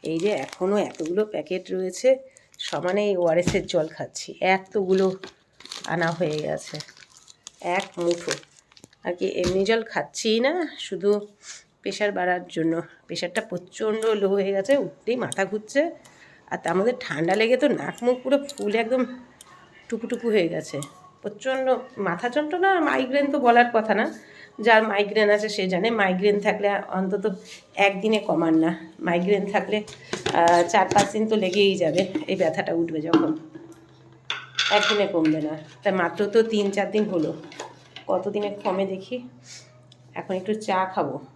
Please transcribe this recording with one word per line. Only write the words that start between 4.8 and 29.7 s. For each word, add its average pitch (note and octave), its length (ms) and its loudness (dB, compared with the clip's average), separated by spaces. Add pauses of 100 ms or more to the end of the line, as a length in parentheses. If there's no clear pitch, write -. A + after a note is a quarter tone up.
আনা E3 240 -2
হয়ে E3 280 -2
গেছে, D3+ 400 -8 (840)
এক F3+ 380 -4
মুঠো। E3+ 340 -2 (720)
আর F3+ 100 -4
কি F#3+ 120 -4
এমনি F#3 380 0
জল A3+ 180 0
খাচ্ছিই - 580 -2
না, D4+ 280 0 (100)
শুধু G3+ 480 -2 (560)
প্রেশার G3+ 300 -2
বাড়ার F3+ 360 -2
জন্য। E3 340 -2 (240)
প্রেশারটা F3 340 -4
প্রচণ্ড A3 680 -4
লো G#3 220 2
হয়ে G3 240 0
গেছে, G3 240 2
উঠলেই A3+ 400 -4
মাথা G#3 280 -2
ঘুরছে। G#3+ 460 -2 (600)
আর - 120 -6
তার E3 140 -2
মধ্যে G#3+ 240 2
ঠান্ডা E3 340 0
লেগে A3+ 220 4
তো C#4+ 120 2
নাক D#3+ 340 -2
মুখ B3 200 2
পুরো C4+ 160 2
ফুলে G#3 400 -2
একদম A#3+ 260 0 (840)
টুকুটুকু A#3 400 -4
হয়ে G3+ 200 4
গেছে। D#3 320 -6 (420)
প্রচণ্ড C4 540 0 (220)
মাথা F#3+ 300 -2
যন্ত্রণা, E4+ 520 2
মাইগ্রেন C#4 520 2
তো D4 60 0
বলার A#3+ 340 6
কথা A3 220 2
না, B3 240 0 (420)
যার A3 280 6
মাইগ্রেন G#3 420 2
আছে G#3 180 4
সে G3 200 -2
জানে। F#3 220 2
মাইগ্রেন G3+ 500 2
থাকলে G3+ 280 0 (200)
অন্তত F#3+ 460 -2 (400)
একদিনে G3+ 440 2
কমান E3 360 2
না, D#3+ 460 2
মাইগ্রেন F#3+ 520 0
থাকলে, G#3 300 -2 (520)